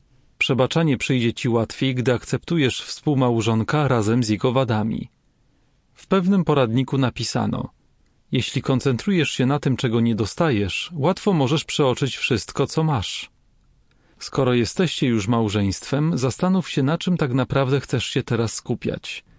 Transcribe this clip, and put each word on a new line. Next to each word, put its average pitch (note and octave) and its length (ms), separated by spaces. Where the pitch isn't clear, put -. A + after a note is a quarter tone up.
Przebaczanie C3 580
przyjdzie A#2 360
ci - 160
łatwiej, A#2 460
gdy B2 180
akceptujesz C3 720
współmałżonka B2 1080
razem A#2 360
z G#2+ 40
jego G#2+ 240
wadami. A2+ 580
W - 120
pewnym F#3+ 380
poradniku C3+ 540
napisano: A#2 720
"Jeśli C3 300
koncentrujesz C#3+ 680
się B2+ 160
na C#3+ 120
tym, C3+ 180
czego A#2 240
nie A#2 140
dostajesz, G#2+ 800
łatwo F3+ 380
możesz D3 320
przeoczyć C3 520
wszystko, - 500
co D#3 180
masz". C#3+ 460
Skoro B2+ 360
jesteście C#3 520
już A2+ 220
małżeństwem, A2+ 920
zastanów F#3 520
się, - 120
na D3+ 160
czym F3+ 180
tak C3 180
naprawdę C3+ 460
chcesz - 260
się - 160
teraz A2+ 320
skupiać. - 680